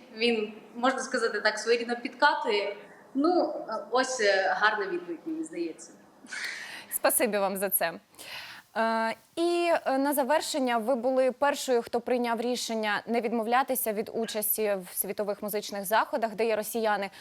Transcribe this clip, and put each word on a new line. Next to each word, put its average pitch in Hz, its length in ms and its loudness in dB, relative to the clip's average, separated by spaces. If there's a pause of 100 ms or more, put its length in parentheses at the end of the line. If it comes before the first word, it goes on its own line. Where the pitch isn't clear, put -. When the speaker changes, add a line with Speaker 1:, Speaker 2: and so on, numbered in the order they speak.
(160)
Speaker 1:
Він, 220 360 0 (220)
можна 254 260 0
сказати 226 400 -2
так, 214 180 2
своєрідно 233 380 0
підкатує. 226 800 0 (380)
Ну, 311 400 4 (140)
е, 220 60 -4 (160)
ось, 254 300 2
е, 190 400 4
гарна 208 260 2
відповідь, 175 380 -6
мені 160 200 -4
здається. 170 460 -8 (1000)
Speaker 2:
Спасибі 254 480 2
вам 196 180 0
за 190 140 -2
це. 170 220 0 (840)
Е, 226 380 0 (220)
і, 349 340 2 (160)
е, 269 120 2
на 277 160 2
завершення, 269 640 2
ви 226 160 2
були 262 380 2
першою, 269 500 2
хто 233 180 -2
прийняв 233 400 0
рішення 226 680 -2
не 233 140 0
відмовлятися 240 720 0
від 208 220 -4
участі 214 600 0 (140)
в - 60 -12
світових 202 460 -4
музичних 208 420 -4
заходах, 220 500 0
де 220 120 2
є 220 100 2
росіяни, 214 540 0 (100)